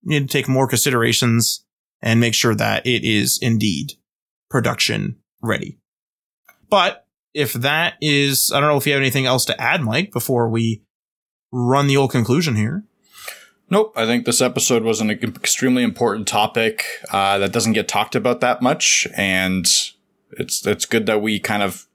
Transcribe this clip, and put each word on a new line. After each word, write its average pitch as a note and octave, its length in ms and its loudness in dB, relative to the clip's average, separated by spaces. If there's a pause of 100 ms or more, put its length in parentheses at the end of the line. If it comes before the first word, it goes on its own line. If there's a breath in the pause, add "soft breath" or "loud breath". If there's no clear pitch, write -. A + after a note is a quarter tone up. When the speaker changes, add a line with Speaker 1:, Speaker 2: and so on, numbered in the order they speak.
Speaker 1:
you D3+ 160 0
need C3+ 100 -2
to - 20 -8
take - 160 0
more C3 200 2
considerations A#2 960 0 (360)
and A#2 180 2
make A#2 140 2
sure A2+ 220 2
that G#2+ 300 -2
it B2 180 0
is G#2+ 380 0
indeed A2 520 -2 (560)
production A#2 680 -2 (240)
ready. - 360 -6 (920)
But F#3 360 2 (280)
if C#3+ 200 0
that D3 480 -2
is, C#3+ 520 0
I C#3 60 2
don't D3+ 100 4
know D3 80 2
if C#3 100 0
you C#3+ 60 2
have C#3 80 0
anything C3+ 240 0
else B2+ 200 2
to - 160 -4
add, D3+ 200 0
Mike, B2+ 300 -2
before A#2+ 380 0
we A2+ 340 -2 (680)
run B2+ 360 2
the C#3 100 4
old C#3 140 2
conclusion B2+ 440 2
here. C3 280 -2 (880 loud breath)
Speaker 2:
Nope. G#3+ 260 2
I A2+ 100 0
think A#2+ 200 0
this A#2 160 2
episode B2 420 2
was A2 160 0
an G#2+ 120 0
extremely B2 720 0
important A2 440 -2
topic, A2 580 0 (260)
uh, G2 260 2
that G2 140 0
doesn't A2 220 0
get G#2 140 0
talked - 280 -2
about B2 260 0
that B2 200 0
much. - 540 0
And F#2 520 0 (640)
it's, - 340 -8
it's - 200 -2
good A2+ 200 0
that G#2+ 160 2
we G#2+ 180 0
kind G#2 220 -2
of F#2+ 340 -4